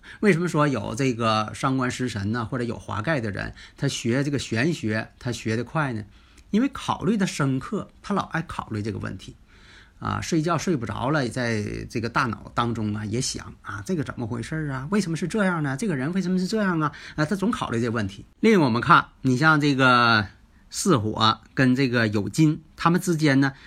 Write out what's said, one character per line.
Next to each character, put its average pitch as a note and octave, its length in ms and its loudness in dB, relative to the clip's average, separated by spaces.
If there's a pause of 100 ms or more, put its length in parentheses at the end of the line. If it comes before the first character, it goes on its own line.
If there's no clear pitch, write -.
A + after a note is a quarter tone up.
(220)
为 G#3 120 6
什 D#3+ 80 2
么 F3+ 60 -2
说 D3+ 200 2
有 A2 280 -4
这 C3 180 0
个 A2 400 0
伤 C3 240 -2
官 B2 140 -2
食 B2+ 180 -4
神 G#2 220 -2
呢， A#2 140 -2
或 C3 120 -6
者 A#2+ 60 -2
有 A#2 160 -6
华 - 240 -6
盖 D3+ 180 0
的 A2 80 -4
人， G#2 240 -8 (240)
他 C#3+ 100 -2
学 C3+ 360 0
这 D3 80 -2
个 C#3 80 -2
玄 B2 340 0
学， A2 460 -4
他 B2+ 120 -6
学 A2 240 -4
得 A#2+ 80 -2
快 C#3 300 -4
呢？ G#2 100 -6 (460)
因 G#3 120 2
为 C#4 120 0
考 - 300 -4
虑 G3+ 120 0
的 F#3+ 120 0
深 C3+ 320 -2
刻， - 320 -8 (100)
他 G3+ 140 -4
老 F3+ 80 0
爱 - 180 -6
考 - 280 -10
虑 G#2+ 120 -4
这 G#2+ 100 -4
个 G2 60 -6
问 G#2 200 -8
题。 - 180 -16 (640)
啊， G2+ 200 -2
睡 D#3+ 220 0
觉 E3 160 0
睡 E3+ 180 0
不 A2 100 -4
着 A2 260 -4
了， C#3 180 0
在 A#2 340 -2 (260)
这 A#2 120 -4
个 A#2 80 -4
大 C#3 160 0
脑 - 280 -8
当 A#2 220 0
中 G#2+ 180 -2
啊， G#2+ 120 -6
也 A2 160 -2
想 - 400 -8
啊， G#2 240 -10
这 F#3+ 100 -2
个 D3 80 -2
怎 - 160 -8
么 A#2+ 80 -4
回 A#2 160 -6
事 C3 100 -8
儿 D#3 180 -4
啊？ C3 200 -8
为 G#3 80 2
什 E3+ 100 -2
么 E3 60 -2
是 D#3+ 140 -4
这 G#3 160 0
样 F3 180 0
呢？ C3+ 140 -2
这 A#3 100 -4
个 E3+ 80 0
人 C3+ 160 -2
为 F#3 100 0
什 E3+ 80 -2
么 F#3 80 2
是 F3+ 80 0
这 A3 160 0
样 F#3 200 0
啊？ D3 100 0 (240)
啊， D3+ 80 0
他 F#3 140 -2
总 G3 120 0
考 - 200 -4
虑 A#2 100 -2
这 A#2 60 0
个 A#2 60 -2
问 A2+ 140 -2
题。 - 200 -10 (160)
另 G#3+ 180 6
我 C#3+ 100 4
们 A2+ 120 0
看， C#3+ 260 6 (140)
你 B2+ 160 2
像 D3+ 240 6
这 D3 120 4
个 A#2+ 540 6 (420)
巳 F3 280 2
火 A2 420 2 (140)
跟 B2+ 200 4
这 C3+ 140 2
个 A#2 220 2
酉 G2+ 180 -2
金， D#3 340 2 (140)
他 - 140 2
们 F3 100 4
之 E3+ 160 0
间 D3 240 4
呢， C#3 140 2 (140)